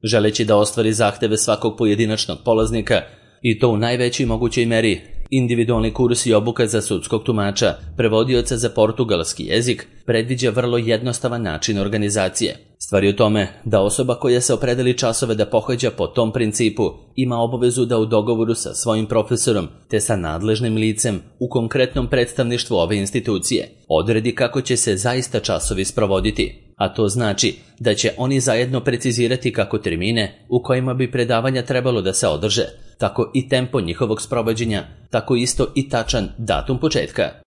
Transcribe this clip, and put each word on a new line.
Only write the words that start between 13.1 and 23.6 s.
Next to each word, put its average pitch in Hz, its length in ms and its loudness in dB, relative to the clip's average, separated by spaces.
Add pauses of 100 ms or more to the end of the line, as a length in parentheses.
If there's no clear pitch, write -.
u 98 60 -2
tome 104 320 4 (160)
da 107 160 2
osoba 117 340 0
koja 123 260 2
se 123 140 0
opredeli 123 440 0
časove 113 360 0
da 107 120 2
pohađa 120 440 0
po 98 160 -2
tom 110 260 0
principu 110 500 0 (340)
ima 127 200 0
obavezu 120 480 2
da 117 140 0
u 110 80 2
dogovoru 110 480 2
sa - 200 -6
svojim 110 320 0
profesorom 110 640 0 (200)
te 107 120 0
sa 107 160 -2
nadležnim 107 600 -2
licem 107 440 0 (180)
u 123 100 -4
konkretnom 127 600 0
predstavništvu 120 680 0
ove 90 220 2
institucije 101 720 -2 (200)